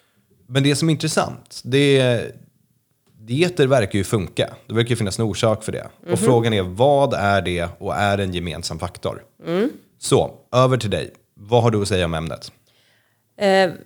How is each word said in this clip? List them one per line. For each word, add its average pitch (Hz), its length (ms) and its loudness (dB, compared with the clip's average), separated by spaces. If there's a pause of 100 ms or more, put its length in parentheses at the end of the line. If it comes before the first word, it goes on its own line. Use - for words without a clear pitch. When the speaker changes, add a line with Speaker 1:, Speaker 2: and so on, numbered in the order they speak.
(480)
Speaker 1:
Men 135 140 0
det 139 140 2
som 160 120 0
är 160 40 2
intressant, - 720 -4
det 139 340 4
är, 120 340 0 (840)
dieter 143 480 0
verkar 120 320 2
ju 98 60 0
funka. - 500 -4 (120)
Det 107 80 -8
verkar 117 160 2
ju 120 60 0
finnas 107 220 -4
en 117 60 0
orsak 107 400 0
för - 80 -8
det. - 140 -8 (160)
Och - 60 -14
Speaker 2:
Mhm. 143 80 0
Speaker 1:
frågan 117 380 2
är, 98 80 2
vad 127 520 2
är 101 280 2
det 87 260 -4 (100)
och 95 160 -6
är 101 220 0
det 101 60 -2
en 92 120 -4
gemensam 85 440 -8
faktor? 85 440 -8 (240)
Speaker 2:
Mm. 185 240 -2 (280)
Speaker 1:
Så, - 360 0 (180)
över 127 240 4
till 110 140 -4
dig. 80 220 -6 (220)
Vad 113 280 2
har 117 80 2
du 107 120 0
att 98 60 -2
säga 92 160 0
om 82 100 -2
ämnet? 80 380 -8 (880)
Speaker 2:
Eh, 190 300 4 (160)